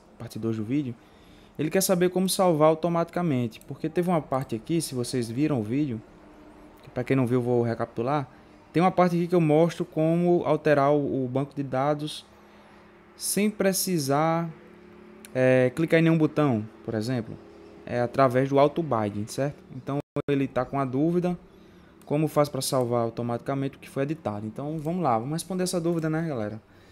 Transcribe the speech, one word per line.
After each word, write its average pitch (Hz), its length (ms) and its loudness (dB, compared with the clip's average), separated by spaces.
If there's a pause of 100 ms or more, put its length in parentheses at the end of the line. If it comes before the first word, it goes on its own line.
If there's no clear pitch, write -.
(160)
parte - 220 -12
dois 113 180 -2
do 110 60 -6
vídeo, 123 320 -4 (640)
ele 151 120 -2
quer 190 100 2
saber 180 300 2
como 185 180 0
salvar 165 400 4
automaticamente, 165 960 0
porque 143 220 -8
teve 175 200 0
uma 165 140 2
parte 131 320 -4
aqui, 160 260 -2
se - 140 -8
vocês 123 340 -2
viram 139 300 0
o 107 60 -2
vídeo, 123 360 -2 (840)
que - 40 -20
pra 123 140 -6
quem 135 140 0
não 131 100 2
viu 123 140 2
eu - 20 -4
vou 120 200 2
recapitular, 120 680 -4 (420)
tem 156 80 2
uma 180 120 4
parte 175 240 4
aqui 170 100 0
que 170 80 -2
eu 175 60 6
mostro 160 440 4
como 170 600 2
alterar 147 480 4
o, 135 320 0
o 123 40 -4
banco 135 240 -2
de 143 120 -6
dados 147 600 -4 (920)
sem 208 340 0
precisar, 165 1000 0 (840)
é, 127 400 4
clicar 165 240 2
em 165 60 4
nenhum 165 120 6
botão, 147 480 2 (200)
por 113 100 -6
exemplo, 110 420 -4 (500)
é 120 140 -4
através 127 480 2
do 139 100 2
auto 147 240 4
binding, 107 440 -2
certo? 143 360 -6 (140)
Então 139 220 -6 (280)
ele 139 220 0
tá 127 160 -2
com 139 160 -4
a 135 60 0
dúvida, 170 520 0 (680)
como 151 220 0
faz 147 200 2
pra 131 140 -6
salvar 120 400 0
automaticamente 120 760 -4
o - 20 -20
que - 120 -20
foi 135 140 -4
editado. 110 420 -6
Então 143 320 -8
vamos 165 240 -4
lá, 123 160 2
vamos 135 160 -4
responder 185 300 -4
essa 180 140 -2
dúvida, 165 300 0
né, 160 180 -2
galera? 110 360 -6 (300)